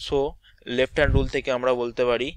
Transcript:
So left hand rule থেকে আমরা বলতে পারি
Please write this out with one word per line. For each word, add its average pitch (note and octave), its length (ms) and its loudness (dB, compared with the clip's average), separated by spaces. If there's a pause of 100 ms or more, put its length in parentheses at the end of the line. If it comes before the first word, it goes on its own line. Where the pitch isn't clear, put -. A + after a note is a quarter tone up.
So C#3+ 240 0 (320)
left B2 300 -2
hand C#3 200 2
rule C3+ 120 4
থেকে C3+ 240 -2
আমরা B2+ 220 2
বলতে A#2+ 320 0
পারি B2 320 0